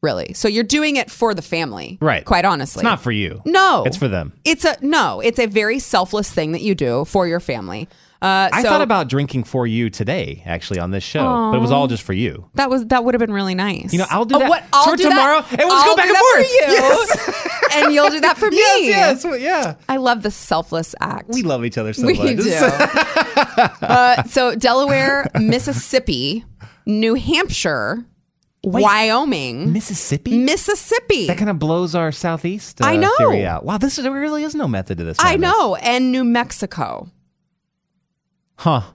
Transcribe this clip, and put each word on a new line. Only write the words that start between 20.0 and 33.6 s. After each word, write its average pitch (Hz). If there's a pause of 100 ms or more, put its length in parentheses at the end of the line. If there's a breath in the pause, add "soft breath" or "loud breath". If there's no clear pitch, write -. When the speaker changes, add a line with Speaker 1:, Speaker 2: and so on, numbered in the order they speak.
Speaker 1:
the 214
selfless 165
act. -
Speaker 2:
We 240
love 139
each 120
other 110
so 240
Speaker 1:
We 359
Speaker 2:
much. 254
Speaker 1:
do. 214
Speaker 2:
<laughs> -
Speaker 1:
Uh, 247
so 247
Delaware, 269
<laughs> -
Mississippi, 226 (420 loud breath)
New 220
Hampshire, 214 (600)
Speaker 2:
Wait, 190
Speaker 1:
Wyoming. 208
Speaker 2:
Mississippi? 214
Speaker 1:
Mississippi. 359
Speaker 2:
That 175
kinda 208
blows 160
our 165
southeast, 170
Speaker 1:
I 302
Speaker 2:
uh, -
Speaker 1:
know. 392
Speaker 2:
theory 571
out. 82